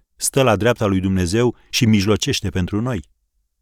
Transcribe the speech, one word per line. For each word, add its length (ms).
stă 260
la 140
dreapta 300
lui 140
Dumnezeu 560
și 160
mijlocește 640
pentru 300
noi.” 300